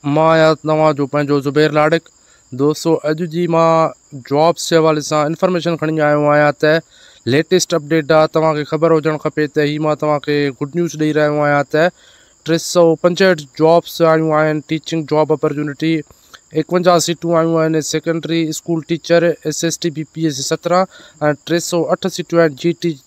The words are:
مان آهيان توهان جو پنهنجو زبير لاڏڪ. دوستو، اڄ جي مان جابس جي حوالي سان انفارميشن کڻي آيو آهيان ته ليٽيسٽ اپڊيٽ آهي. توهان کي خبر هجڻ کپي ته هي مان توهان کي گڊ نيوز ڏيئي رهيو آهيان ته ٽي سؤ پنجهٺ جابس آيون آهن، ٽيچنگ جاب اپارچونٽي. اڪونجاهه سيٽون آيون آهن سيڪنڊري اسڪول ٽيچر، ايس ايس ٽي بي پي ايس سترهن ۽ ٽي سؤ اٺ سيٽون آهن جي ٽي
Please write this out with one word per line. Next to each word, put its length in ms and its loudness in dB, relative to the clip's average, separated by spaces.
مان 100 4
آهيان 340 4
توهان 380 2
جو 160 -2
پنهنجو 320 0
زبير 320 2
لاڏڪ. 280 2
دوستو، 320 0
اڄ 100 -2
جي 100 -2
مان 720 0
جابس 400 0
جي 80 2
حوالي 320 2
سان 220 0
انفارميشن 520 -2
کڻي 240 -2
آيو 160 2
آهيان 280 2
ته 160 2
ليٽيسٽ 440 0
اپڊيٽ 400 -2
آهي. 180 2
توهان 200 0
کي 140 -4
خبر 260 2
هجڻ 280 -2
کپي 220 -2
ته 140 2
هي 40 -4
مان 160 -2
توهان 240 -2
کي 100 0
گڊ 180 -6
نيوز 220 -4
ڏيئي 160 0
رهيو 300 0
آهيان 280 0
ته 160 2
ٽي 120 0
سؤ 260 4
پنجهٺ 400 2
جابس 400 2
آيون 260 0
آهن، 320 -2
ٽيچنگ 400 -6
جاب 260 2
اپارچونٽي. 540 -4
اڪونجاهه 480 2
سيٽون 320 -2
آيون 180 0
آهن 200 0
سيڪنڊري 500 -4
اسڪول 320 -4
ٽيچر، 420 0
ايس 200 -6
ايس 200 -4
ٽي 160 -4
بي 160 -10
پي 160 -2
ايس 160 -8
سترهن ۽ 840 -2
ٽي 220 -2
سؤ 240 0
اٺ 260 -4
سيٽون 280 -4
آهن 180 -6
جي 180 -2
ٽي 240 -4